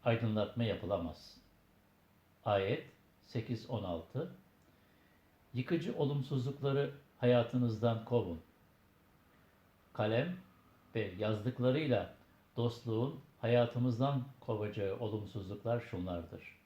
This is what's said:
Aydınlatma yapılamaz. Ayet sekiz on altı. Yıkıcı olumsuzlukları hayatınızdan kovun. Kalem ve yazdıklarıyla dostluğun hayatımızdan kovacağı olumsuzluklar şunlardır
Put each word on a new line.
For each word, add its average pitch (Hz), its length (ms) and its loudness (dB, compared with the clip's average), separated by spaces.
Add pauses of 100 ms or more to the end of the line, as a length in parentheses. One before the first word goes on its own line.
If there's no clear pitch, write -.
Aydınlatma 113 600 2
yapılamaz. 87 760 -4 (1040)
Ayet 104 460 2 (340)
sekiz 113 440 -6
on 107 140 -4
altı. 92 520 -6 (1200)
Yıkıcı 127 440 -2
olumsuzlukları 139 960 0 (240)
hayatınızdan 117 880 4
kovun. 90 360 0 (1500)
Kalem 123 440 0 (580)
ve 98 240 -2
yazdıklarıyla 120 960 2 (400)
dostluğun 117 640 -2 (160)
hayatımızdan 120 920 2 (120)
kovacağı 104 600 -2
olumsuzluklar 104 800 -4
şunlardır 90 880 -8